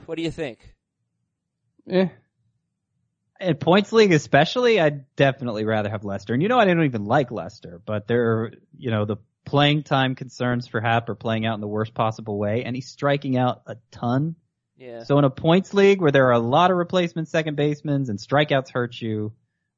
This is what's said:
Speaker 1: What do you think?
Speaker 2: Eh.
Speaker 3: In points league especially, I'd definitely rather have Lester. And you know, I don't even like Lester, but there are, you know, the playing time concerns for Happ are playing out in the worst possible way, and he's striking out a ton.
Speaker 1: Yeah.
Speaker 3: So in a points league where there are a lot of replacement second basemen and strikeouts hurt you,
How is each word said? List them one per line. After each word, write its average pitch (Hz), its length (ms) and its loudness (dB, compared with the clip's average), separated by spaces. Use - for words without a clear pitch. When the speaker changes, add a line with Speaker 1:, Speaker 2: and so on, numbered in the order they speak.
Speaker 1:
What 165 120 -10
do 165 40 -6
you 165 80 -4
think? 143 280 -10
Speaker 2:
Eh. 185 200 2
Speaker 3:
In 180 160 0
points 196 360 2
league 220 200 6
especially, 196 680 4
I'd 147 360 -2
definitely 120 480 0
rather 107 240 0
have 104 160 -8
Lester. 101 300 -6
And 131 80 0
you 196 60 0
know, 254 100 0
I 220 80 6
don't 170 180 2
even 117 220 -2
like 123 240 0
Lester, 87 540 -12
but 107 220 -6
there 117 260 0
are, 110 200 -4
you 127 140 -8
know, 107 160 0
the 104 100 -4
playing 147 360 2
time 131 320 -2
concerns 123 540 -6
for 117 120 -4
Happ 113 280 -2
are 110 60 -6
playing 113 320 -4
out 113 80 -4
in 104 80 -10
the 107 40 -8
worst 107 280 -4
possible 110 440 -4
way, 104 260 -2
and 120 120 -8
he's 127 120 -12
striking 143 500 -2
out 123 280 -2
a 113 100 -12
ton. 135 460 -4
Speaker 1:
Yeah. 120 280 -16
Speaker 3:
So 143 140 2
in 143 60 4
a 135 60 4
points 170 420 0
league 196 300 4
where 151 100 4
there 135 160 6
are 123 40 4
a 120 60 4
lot 143 320 2
of 185 60 0
replacement 170 520 -2
second 156 280 -2
basemen 147 540 -2
and 101 80 -4
strikeouts 139 540 0
hurt 120 280 -6
you, 107 320 -6